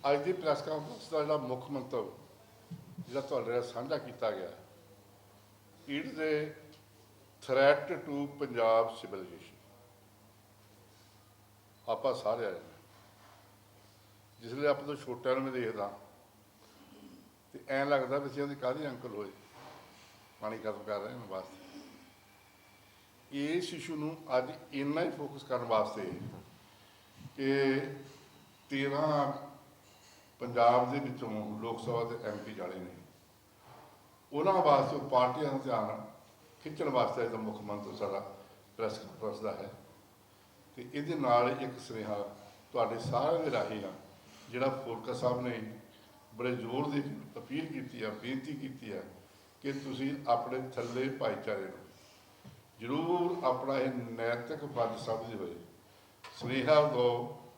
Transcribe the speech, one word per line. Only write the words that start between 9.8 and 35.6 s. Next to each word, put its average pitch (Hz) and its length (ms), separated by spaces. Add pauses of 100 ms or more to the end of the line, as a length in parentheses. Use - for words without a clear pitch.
ਆਪਾਂ 117 260
ਸਾਰੇ 113 320
ਆਏ 95 60
ਨੇ, 85 60 (1800)
ਜਿਸ 113 120
ਵੇਲੇ 143 160
ਆਪਾਂ 139 160
ਤੋਂ 143 120
ਛੋਟਿਆਂ 127 380
ਨੂੰ 135 100
ਮੈਂ 135 80
ਦੇਖਦਾ 107 460 (1500)
ਤੇ - 60 (100)
ਐਂ 139 180
ਲੱਗਦਾ 135 320
ਵੀ 139 120
ਅਸੀਂ 143 120
ਉਹਦੀ 143 120
ਕਾਹਦੀ 135 320
ਅੰਕਲ 123 220
ਹੋਏ, 104 200 (1120)
ਪਾਣੀ 110 180
ਖਤਮ 107 280
ਕਰ 104 120
ਰਹੇ 104 140
ਹਾਂ 120 160
ਵਾਸਤੇ। 95 520 (1500)
ਇਸ 160 420
ਇਸ਼ੂ 156 220
ਨੂੰ 156 200 (220)
ਅੱਜ 131 120 (220)
ਇੰਨਾ 143 300
ਹੀ - 80
ਫੋਕਸ 139 320
ਕਰਨ 120 220
ਵਾਸਤੇ 107 380 (1300)
ਕਿ 135 440 (920)
ਤੇਰਾਂ 143 640 (1040)
ਪੰਜਾਬ 120 540
ਦੇ 139 60
ਵਿੱਚੋਂ 110 600
ਲੋਕ 113 200
ਸਭਾ 117 240
ਦੇ 117 200
ਐਮਪੀ 104 300
ਜਾਣੇ 92 220
ਨੇ, 90 140 (1400)
ਉਹਨਾਂ 165 200
ਵਾਸਤੇ 147 440
ਉਹ - 140
ਪਾਰਟੀਆਂ 131 420
ਦਾ 135 60
ਧਿਆਨ 113 480 (580)